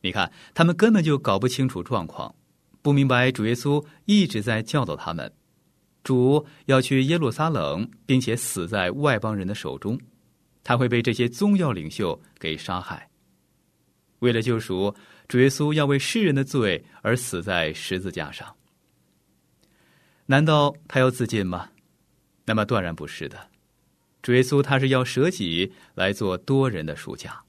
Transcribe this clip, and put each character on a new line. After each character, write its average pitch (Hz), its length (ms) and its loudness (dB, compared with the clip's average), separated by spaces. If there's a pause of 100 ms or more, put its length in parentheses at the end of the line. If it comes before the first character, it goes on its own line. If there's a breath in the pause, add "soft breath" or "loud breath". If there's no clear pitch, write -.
你 95 100 -4
看， - 220 -2 (220 loud breath)
他 165 80 4
们 170 120 4
根 214 160 4
本 196 120 4
就 147 160 2
搞 98 180 0
不 120 100 0
清 127 220 0
楚 90 140 -6
状 92 240 -4
况， - 260 -12 (480)
不 147 100 2
明 139 160 4
白 127 240 4
主 107 140 -2
耶 117 80 2
稣 143 320 -2 (200 loud breath)
一 202 200 6
直 113 160 -4
在 113 220 -2
教 135 200 -2
导 80 120 -4
他 - 180 -8
们， 73 180 -8 (720)
主 135 440 2 (180 loud breath)
要 131 160 4
去 131 220 2
耶 151 120 2
路 151 140 0
撒 151 180 -2
冷， 92 400 -2 (200)
并 131 120 4
且 120 160 0
死 90 320 -6
在 95 220 0
外 139 300 0
邦 107 160 -4
人 95 100 -4
的 101 80 -4
手 69 240 -8
中， 113 240 -6 (640)
他 123 120 2
会 123 140 2
被 117 100 2
这 117 140 0
些 120 160 0
宗 202 260 2
教 165 160 0
领 80 200 -6
袖 87 280 -4 (200 soft breath)
给 80 180 -6
杀 92 240 -6
害。 - 260 -14 (1120)
为 120 140 2
了 113 80 0
救 113 180 0
赎， 98 360 -2 (320 loud breath)
主 123 120 0
耶 135 100 6
稣 147 240 -2
要 151 120 2
为 139 140 2
世 220 240 -2
人 156 100 2
的 135 100 2
罪 110 400 -2 (180 loud breath)
而 117 140 2
死 95 280 -6
在 85 300 -2
十 92 260 -6
字 92 120 -8
架 78 200 -8
上。 - 240 -18 (1700 soft breath)
难 139 160 4
道 147 300 4 (140)
他 - 120 0
要 127 120 4
自 123 160 -4
尽 104 180 -2
吗？ 90 240 -8 (760)
那 110 100 -2
么 104 100 2
断 107 160 0
然 85 140 -6
不 73 100 -12
是 71 240 -10
的， - 220 -20 (720)
主 120 100 2
耶 127 80 6
稣 139 200 2
他 135 180 2
是 135 80 0
要 131 160 2
舍 131 260 0
己 92 420 -2 (220 loud breath)
来 95 200 0
做 95 240 -2
多 135 300 0
人 85 180 -6
的 78 100 -6
赎 - 200 -12
价。 - 340 -18